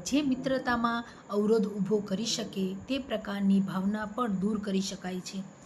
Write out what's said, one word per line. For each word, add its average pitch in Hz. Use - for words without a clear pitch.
જે 277
મિત્રતામાં 247
અવરોધ 208
ઊભો 208
કરી 196
શકે 190
તે 254
પ્રકારની 202
ભાવના 190
પણ 226
દૂર 202
કરી 196
શકાય 185
છે. 190